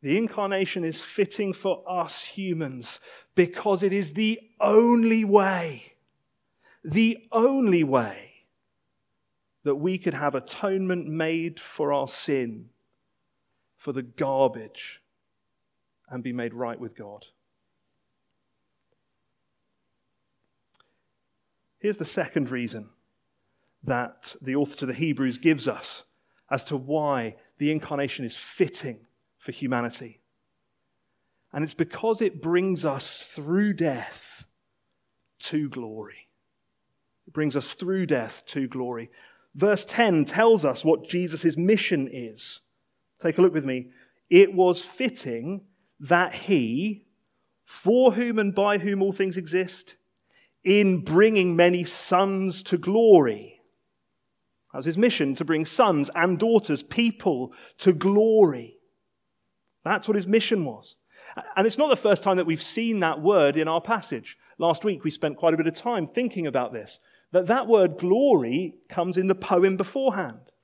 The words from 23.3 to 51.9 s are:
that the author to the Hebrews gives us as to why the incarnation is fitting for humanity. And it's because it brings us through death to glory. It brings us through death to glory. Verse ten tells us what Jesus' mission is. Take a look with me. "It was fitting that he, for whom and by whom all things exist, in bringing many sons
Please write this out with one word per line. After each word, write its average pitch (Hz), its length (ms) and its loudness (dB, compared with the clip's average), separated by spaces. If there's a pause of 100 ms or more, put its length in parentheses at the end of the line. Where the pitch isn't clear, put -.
that - 580 -6
the 131 140 -6
author 143 220 -2
to - 100 -8
the 131 60 -6
Hebrews 135 440 -2
gives 147 300 0
us - 360 -10 (460)
as 135 160 -2
to 147 120 -6
why 131 580 -4 (240)
the 147 120 0
incarnation 143 540 -6
is 117 100 -10
fitting - 600 -8 (400)
for - 140 -16
humanity. 120 680 -6 (1300)
And 147 120 -4
it's 160 100 -8
because 220 480 -2
it 180 220 -4
brings 175 420 0
us 135 380 -6
through 185 500 -2
death - 720 -6 (920)
to 147 300 -4
glory. 110 580 -14 (960)
It - 80 -20
brings 151 220 -2
us 135 180 -6
through 185 320 -4
death - 420 -4
to 135 200 -6
glory. 123 420 -8 (460)
Verse 202 280 0
ten 180 420 2
tells 220 380 4
us 139 220 -2
what 160 240 2
Jesus' 165 480 -2
mission 175 540 2
is. 120 480 -14 (600)
Take 165 200 -2
a - 20 8
look 185 120 6
with 151 120 -2
me. 127 240 -6 (400)
"It 196 240 8
was 180 280 4
fitting 170 800 -6 (380)
that 175 340 2
he, 170 720 -2 (600)
for 240 480 4
whom 233 240 -2
and 202 160 0
by 202 240 2
whom 196 240 -2
all 196 100 2
things 190 260 -2
exist, 180 580 -6 (680)
in 190 400 4
bringing 185 520 4
many 175 280 4
sons 190 800 -2